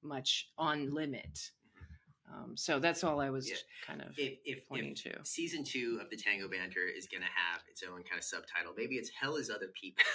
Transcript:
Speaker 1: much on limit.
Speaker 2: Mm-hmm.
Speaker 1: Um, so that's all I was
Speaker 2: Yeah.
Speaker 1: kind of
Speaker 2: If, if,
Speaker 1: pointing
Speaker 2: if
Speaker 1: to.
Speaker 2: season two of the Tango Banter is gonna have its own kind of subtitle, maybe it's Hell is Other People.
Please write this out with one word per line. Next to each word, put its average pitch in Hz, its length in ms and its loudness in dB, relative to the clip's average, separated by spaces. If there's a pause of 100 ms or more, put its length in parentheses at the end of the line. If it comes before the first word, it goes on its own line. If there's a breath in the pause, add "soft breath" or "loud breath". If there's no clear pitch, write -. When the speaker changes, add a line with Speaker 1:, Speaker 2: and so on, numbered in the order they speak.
Speaker 1:
much - 540 0
on 151 340 4
limit. 139 600 -2 (260)
Speaker 2:
Mm-hmm. - 560 -18
Speaker 1:
Um, - 240 -8
so 147 220 4
that's 165 240 4
all 151 180 6
I 139 100 4
was 131 180 0
Speaker 2:
Yeah. 95 80 -4 (260)
Speaker 1:
kind 151 180 -8
of - 180 -8
Speaker 2:
If, 135 260 0
if, - 220 -6
Speaker 1:
pointing 120 260 -2
Speaker 2:
if - 100 -6
Speaker 1:
to. - 220 -6
Speaker 2:
season 165 380 0
two 120 380 0
of 101 80 -8
the 107 80 -6
Tango 98 320 2
Banter 92 380 0
is 90 200 -4
gonna 90 180 -4
have 87 440 0
its - 140 -12
own 90 200 -8
kind 87 160 -2
of - 60 -4
subtitle, 85 520 -2
maybe 127 200 0
it's - 120 -4
Hell 147 280 -2
is 131 140 -2
Other - 180 -2
People. - 460 4